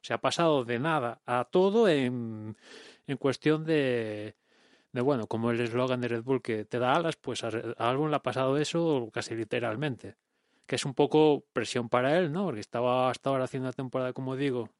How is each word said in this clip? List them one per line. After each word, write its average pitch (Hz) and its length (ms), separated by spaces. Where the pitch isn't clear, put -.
O - 40
sea, 120 100
ha - 40
pasado 147 440
de 120 140
nada 135 480
a 123 240
todo 196 380
en, 117 680
en 139 80
cuestión 156 480
de, 117 720
de, 127 80
bueno, 123 260
como 113 240
el 117 100
eslogan 123 400
de 123 80
Red 117 140
Bull 127 200
que 110 220
te 123 140
da 123 160
alas, 165 220
pues - 260
a 117 80
Re-, 113 260
a 117 140
Albon 147 200
le 147 60
ha 135 60
pasado 131 340
eso 151 560
casi 117 220
literalmente. 113 800
Que 135 100
es - 80
un 135 100
poco 151 580
presión 120 360
para 127 300
él, 175 120
¿no? 185 140
Porque 127 160
estaba 123 500
hasta 123 200
ahora 131 140
haciendo 131 240
una 123 40
temporada, 127 400
como 131 240
digo 127 320